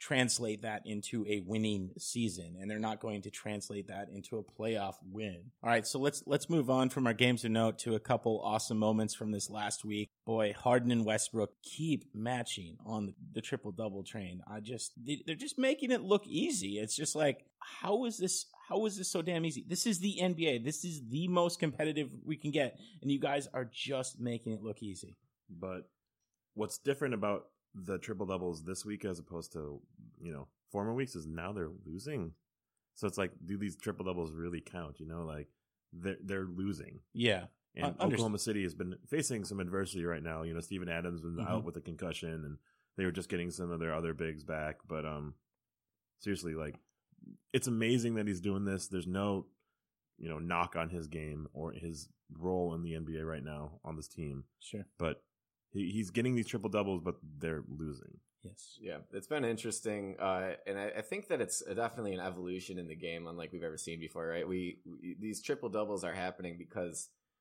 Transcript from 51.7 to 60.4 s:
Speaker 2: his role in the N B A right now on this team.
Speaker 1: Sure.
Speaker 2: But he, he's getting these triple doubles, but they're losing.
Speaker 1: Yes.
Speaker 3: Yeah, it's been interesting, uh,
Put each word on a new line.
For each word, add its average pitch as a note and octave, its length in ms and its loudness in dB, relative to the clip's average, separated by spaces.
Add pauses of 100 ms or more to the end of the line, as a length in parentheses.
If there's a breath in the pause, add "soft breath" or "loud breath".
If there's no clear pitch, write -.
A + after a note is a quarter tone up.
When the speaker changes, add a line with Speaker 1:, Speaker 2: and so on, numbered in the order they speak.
Speaker 2:
his D#2+ 380 -8 (280)
role F2+ 360 2
in E2 100 -2
the E2 120 -2
N D#2+ 100 -4
B D#2+ 120 -6
A D#2+ 80 -4
right D#2+ 180 -4
now D2+ 420 -8
on D#2+ 100 -6
this D#2 120 -8
team. C#2 360 -6 (160)
Speaker 1:
Sure. - 260 -10 (120)
Speaker 2:
But D#2+ 240 0 (480)
he, G2 220 -2
he's G#2 180 0
getting A#2 260 2
these A#2 120 2
triple A2 220 -2
doubles, G2 360 2
but F2 100 0 (220)
they're D#2+ 320 -2
losing. D2+ 480 -8 (260)
Speaker 1:
Yes. - 380 -16
Speaker 3:
Yeah, F2 160 -6 (160)
it's G2 140 -6
been D3 180 0
interesting, G#2+ 760 -2
uh, F#2 340 2 (120)